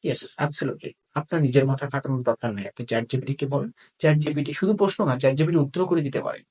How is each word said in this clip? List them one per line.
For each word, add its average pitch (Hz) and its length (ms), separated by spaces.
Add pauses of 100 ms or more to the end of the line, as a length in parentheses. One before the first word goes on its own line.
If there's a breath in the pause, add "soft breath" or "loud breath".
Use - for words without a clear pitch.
Yes, 143 180 (180)
absolutely। - 520 (220)
আপনার 156 280
নিজের 135 240
মাথা 135 240
খাটানোর 131 340
দরকার 117 300
নেই। 98 140
আপনি 120 180
চ্যাট 117 240
জিপিটি-কে 131 360
বলেন, 147 260 (280 soft breath)
চ্যাট 151 180
জিপিটি 147 360
শুধু 190 200
প্রশ্ন 202 320
না, 131 140
চ্যাট 135 160
জিপিটি 156 220
উত্তর 151 280
করে 175 160
দিতে 135 200
পারে। - 180 (120)